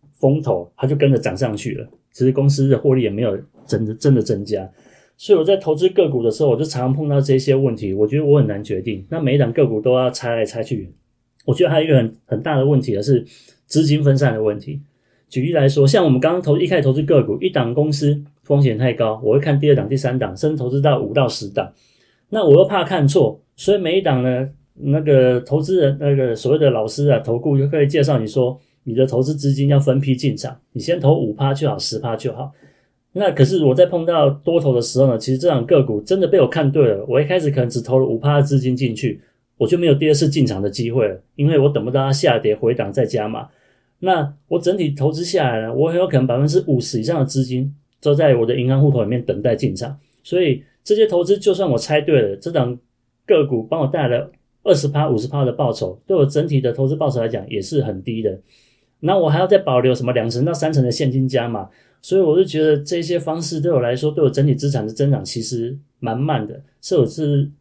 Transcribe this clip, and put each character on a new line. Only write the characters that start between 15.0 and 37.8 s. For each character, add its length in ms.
举 140
例 100
来 160
说， 180
像 160
我 60
们 100
刚 140
刚 80
投-， 160
一 100
开 100
始 60
投 80
资 120
个 200
股， 200
一 80
档 240
公 180
司 260
风 180
险 160
太 160
高， 280
我 120
会 40
看 220
第 80
二 80
档、 100
第 80
三 240
档， 160
甚 180
至 40
投 140
资 100
到 220
五 100
到 160
十 220
档。 200
那 120
我 100
又 120
怕 180
看 240
错， 320
所 180
以 40
每 200
一 20
档 220
呢， 260
那 300
个 380
投 200
资 220
人， 180
那 160
个 180
所 180
谓 60
的 120
老 160
师 220
啊， 100
投 200
顾 200
就 100
可 140
以 40
介 160
绍 160
你 80
说， 320
你 100
的 100
投 160
资 140
资 180
金 140
要 140
分 180
批 160
进 220
场， 200
你 80
先 200
投 140
五 180
趴 200
就 160
好， 80
十 220
趴 160
就 180
好。 200
那 200
可 120
是 200
我 100
在 120
碰 200
到 240
多 300
头 120
的 80
时 200
候 80
呢， 100
其 140
实 60
这 100
档 180
个 160
股 200
真 180
的 80
被 120
我 60
看 240
对 160
了， 220
我 120
一 40
开 160
始 100
可 100
能 80
只 120